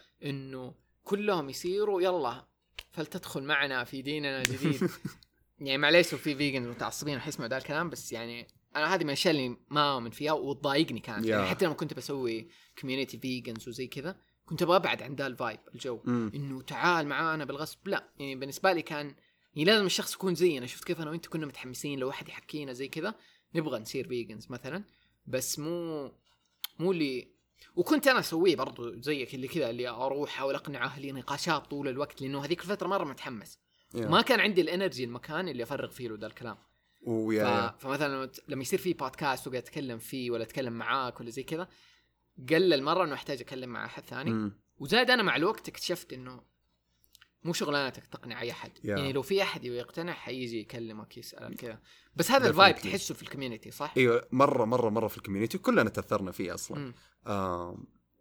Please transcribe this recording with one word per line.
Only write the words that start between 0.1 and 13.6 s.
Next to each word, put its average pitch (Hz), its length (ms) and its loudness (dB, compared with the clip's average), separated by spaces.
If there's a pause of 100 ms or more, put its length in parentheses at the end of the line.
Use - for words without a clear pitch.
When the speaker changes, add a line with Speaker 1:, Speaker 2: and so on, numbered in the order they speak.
Speaker 1:
إنه 135 520 -8 (280)
كلهم 196 460 2
يصيروا، 190 520 0
يلا 147 460 0 (440)
فلتدخل 160 520 -6
معنا 139 400 2
في 135 180 -8
ديننا 139 420 -2
جديد. 139 460 2
Speaker 2:
<laughs> - 720 -16
Speaker 1:
يعني 135 180 0
معليش 160 360 8
لو 139 60 -4
في 151 160 -2
فيجن 131 340 0
متعصبين 120 480 -4
وحيسمعوا 131 320 -6
ده 127 80 0
الكلام، 156 320 -2
بس - 220 -10
يعني 117 360 -8 (280)
أنا 156 200 4
هذه 180 40 4
من 165 60 0
الأشياء 147 300 4
اللي 127 220 0 (120)
ما 143 240 4
أؤمن 117 180 -4
فيها 147 200 -2
وتضايقني 139 680 0
كانت. 110 260 -4
Speaker 2:
يا. 110 100 4
Speaker 1:
يعني 104 120 4
حتى 185 180 2
لما 156 80 4
كنت 151 200 -4
بسوي 123 560 -4 (320)
كوميونيتي 131 360 -2
فيجنز 123 500 -6